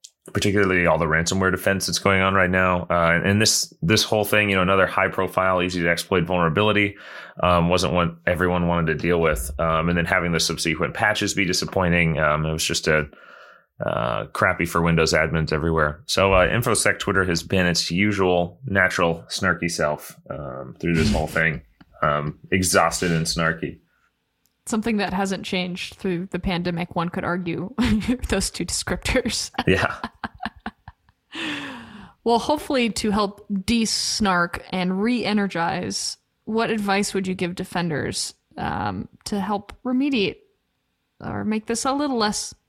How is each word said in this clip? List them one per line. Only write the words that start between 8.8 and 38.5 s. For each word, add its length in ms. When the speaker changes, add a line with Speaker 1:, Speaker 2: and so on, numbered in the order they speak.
Speaker 1:
to 80
deal 240
with. 300
Um, 300
and 80
then 80
having 260
the 80
subsequent 540
patches 400
be 100
disappointing. 760
Um, 260
it 80
was 100
just 240
a, 220
uh, 440
crappy 380
for 140
Windows 320
admins 400
everywhere. 540
So, 280
uh, 140
InfoSec 520
Twitter 240
has 180
been 240
its 240
usual 760
natural 640
snarky 440
self, 440
um, 500
through 140
this 180
whole 160
thing. 360
Um, 340
exhausted 600
and 140
snarky. 540
Speaker 2:
Something 300
that 160
hasn't 320
changed 500
through 360
the 80
pandemic, 560
one 140
could 140
argue, 520
<laughs> 540
those 220
two 140
descriptors. 840
<laughs> 80
Speaker 1:
Yeah. 300
Speaker 2:
Well, 160
hopefully 520
to 200
help 340
de-snark 1040
and 300
re-energize, 1160
what 240
advice 440
would 140
you 60
give 220
defenders, 800